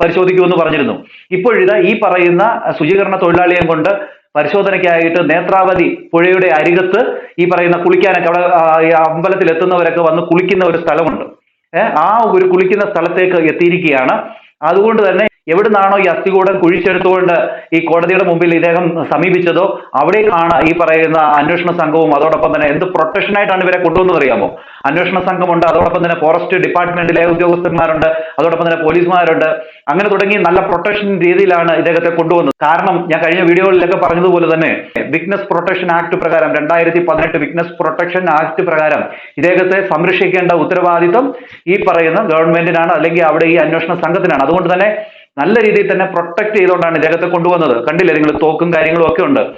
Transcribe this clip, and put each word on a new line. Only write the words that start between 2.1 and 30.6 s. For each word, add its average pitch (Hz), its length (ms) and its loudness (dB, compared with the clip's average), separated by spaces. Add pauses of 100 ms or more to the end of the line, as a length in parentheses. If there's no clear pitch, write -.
ശുചീകരണ 190 380 0
തൊഴിലാളിയെ 175 500 2
കൊണ്ട് 160 220 0 (480)
പരിശോധനയ്ക്കായിട്ട് 170 960 0
നേത്രാവതി 180 800 0
പുഴയുടെ 185 340 2
അരികത്ത് 175 720 0 (200)
ഈ 175 120 0
പറയുന്ന 175 260 0
കുളിക്കാനൊക്കെ 175 520 2
അവിടെ, 175 260 0
ആ, 160 280 4
ഈ 160 80 2
അമ്പലത്തിൽ 165 600 0
എത്തുന്നവരൊക്കെ 170 500 0
വന്ന് 165 220 0
കുളിക്കുന്ന 180 420 0
ഒരു 165 140 0
സ്ഥലമുണ്ട്. 160 460 -2 (520)
ഏ, 170 40 2
ആ 208 460 0
ഒരു 185 200 2
കുളിക്കുന്ന 185 460 0
സ്ഥലത്തേക്ക് 180 440 0
എത്തിയിരിക്കുകയാണ്. 165 880 0 (400)
അതുകൊണ്ട് 202 480 2
തന്നെ 190 180 0 (200)
എവിടുന്നാണോ 196 500 2
ഈ 196 40 0
അസ്ഥികൂടം 185 560 0
കുഴിച്ചെടുത്തുകൊണ്ട് 180 720 2 (400)
ഈ 165 120 0
കോടതിയുടെ 170 400 0
മുമ്പിൽ 170 300 0
ഇദ്ദേഹം 170 560 0
സമീപിച്ചതോ 175 720 0 (140)
അവിടേക്കാണ് 170 720 2
ഈ 170 100 0
പറയുന്ന 160 400 2
അന്വേഷണ 156 520 0
സംഘവും 160 460 0
അതോടൊപ്പം 151 380 0
തന്നെ 151 140 0
എന്ത് 156 160 -2
പ്രൊട്ടക്ഷനായിട്ടാണ് 202 800 -2
ഇവരെ 180 200 0
കൊണ്ടുവന്നത് 180 320 2
അറിയാമോ? 117 400 -2 (300)
അന്വേഷണ 175 340 -2
സംഘമുണ്ട്, 175 460 0
അതോടൊപ്പം 170 380 0
തന്നെ 170 160 -2
ഫോറസ്റ്റ് 170 360 0
ഡിപ്പാർട്ട്മെന്റിലെ 170 680 -2
ഉദ്യോഗസ്ഥന്മാരുണ്ട്, 170 800 0 (320)
അതോടൊപ്പം 165 280 0
തന്നെ 165 180 -2
പോലീസുമാരുണ്ട്, 165 600 2 (440)
അങ്ങനെ 185 200 -2
തുടങ്ങി 202 280 0
നല്ല 180 240 0